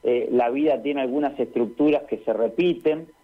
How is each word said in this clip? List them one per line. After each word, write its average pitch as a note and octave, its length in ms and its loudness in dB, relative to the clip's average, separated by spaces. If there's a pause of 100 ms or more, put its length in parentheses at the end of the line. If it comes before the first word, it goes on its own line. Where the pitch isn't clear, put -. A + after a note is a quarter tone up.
eh, A#2+ 280 0
la A#2+ 200 2
vida C#3 320 2
tiene C#3+ 180 -2
algunas C#3 400 -2
estructuras C3+ 640 0
que A2 140 -6
se A2+ 160 -4
repiten D#3 720 0 (160)